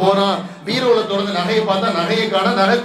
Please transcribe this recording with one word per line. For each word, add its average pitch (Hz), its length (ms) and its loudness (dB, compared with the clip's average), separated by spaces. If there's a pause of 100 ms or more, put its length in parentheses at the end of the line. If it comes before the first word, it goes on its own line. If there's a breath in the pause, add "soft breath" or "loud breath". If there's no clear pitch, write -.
போறான், 196 340 2 (300 loud breath)
பீரோல 240 400 2
திறந்து 196 320 -2
நகையை 214 300 0
பார்த்தா 190 280 0
நகையை 220 300 0
காண, 196 320 0
நகை 214 240 4